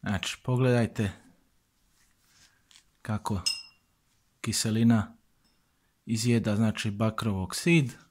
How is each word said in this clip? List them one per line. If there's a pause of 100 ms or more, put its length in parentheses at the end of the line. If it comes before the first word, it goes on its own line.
Znači,
pogledajte (1900)
kako (1000)
kiselina (880)
izjeda,
znači,
bakrov
oksid. (180)